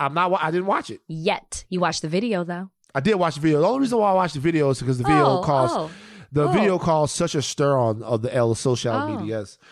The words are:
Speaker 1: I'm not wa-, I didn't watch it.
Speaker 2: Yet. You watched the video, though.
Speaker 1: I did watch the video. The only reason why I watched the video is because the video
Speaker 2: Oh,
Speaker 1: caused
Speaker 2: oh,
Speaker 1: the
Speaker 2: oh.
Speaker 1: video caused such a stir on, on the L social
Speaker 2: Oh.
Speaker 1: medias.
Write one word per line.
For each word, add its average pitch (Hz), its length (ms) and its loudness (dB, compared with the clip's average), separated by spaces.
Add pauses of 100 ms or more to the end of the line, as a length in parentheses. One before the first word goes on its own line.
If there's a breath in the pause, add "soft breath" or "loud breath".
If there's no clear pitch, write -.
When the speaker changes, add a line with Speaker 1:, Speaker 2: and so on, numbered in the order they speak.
Speaker 1:
I'm 139 140 -2
not 175 160 2
wa-, 185 100 2
I 160 100 -2
didn't 180 160 -2
watch 254 220 -2
it. - 180 -14
Speaker 2:
Yet. 160 600 -6
You 180 120 -4
watched 165 200 -2
the 160 80 -6
video, 190 360 -2
though. 175 260 -10 (240)
Speaker 1:
I 135 60 -2
did 202 160 2
watch 170 180 0
the 147 80 -8
video. 156 180 4
The 165 60 4
only 254 140 2
reason 240 180 0
why 202 140 4
I - 20 4
watched 185 200 0
the 139 60 -6
video 156 300 2
is 131 100 0
because 127 160 0
the 120 80 -2
video - 360 4
Speaker 2:
Oh, - 20 -4
Speaker 1:
caused 143 340 2
Speaker 2:
oh, 160 140 -4 (420 loud breath)
Speaker 1:
the 147 120 2
Speaker 2:
oh. 143 80 2
Speaker 1:
video 196 260 2
caused 156 380 0
such 170 180 -2
a 143 80 -2
stir 139 340 0
on, 117 260 0
on 110 200 -2
the 123 120 -4
L 117 200 2
social 120 400 -2
Speaker 2:
Oh. 104 240 -4
Speaker 1:
medias. 107 400 -8 (140 loud breath)